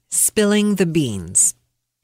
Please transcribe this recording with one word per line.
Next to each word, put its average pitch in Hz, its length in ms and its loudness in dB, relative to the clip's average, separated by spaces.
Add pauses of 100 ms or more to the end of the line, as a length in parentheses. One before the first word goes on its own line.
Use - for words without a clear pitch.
(120)
Spilling 208 640 0
the 190 100 0
Beans. 117 720 -2 (480)